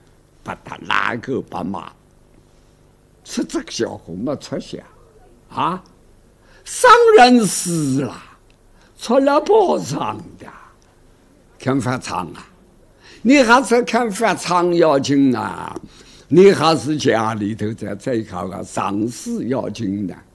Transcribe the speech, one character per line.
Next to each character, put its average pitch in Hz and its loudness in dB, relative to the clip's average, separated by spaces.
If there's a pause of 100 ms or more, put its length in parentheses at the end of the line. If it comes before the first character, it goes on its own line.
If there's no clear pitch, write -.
(440)
不 - -14 (140)
打 - -14
哪 101 -2
个 104 -8
不 - -12
骂？ 82 -10 (1300)
说 - -8
这 349 -8
个 - -14
小 101 -6
伙 - -16
没 127 -6
出 - -10
息 - -16
啊！ - -18 (640)
啊， 160 -6 (840)
上 - 4 (260)
人 247 8
死 151 -2
了， 110 -8 (800)
出 233 0
了 277 2
包 392 2
场 107 -6 (200)
的， - -20 (1120)
看 135 -2
饭 123 -4
场 87 -8
啊！ - -20 (760)
你 277 4
还 240 4
是 240 2
看 226 -2
饭 190 -2
场 175 0
要 156 4
紧 139 2
啊！ 90 -8 (540)
你 190 8
还 156 2
是 147 -4
家 113 0
里 104 -4
头 107 -6
在 101 -10
这 123 -6
一 110 -4
块 92 -10
啊， 92 -10
丧 101 -4
事 175 -8
要 110 -6
紧 104 -6
的。 87 -10 (220)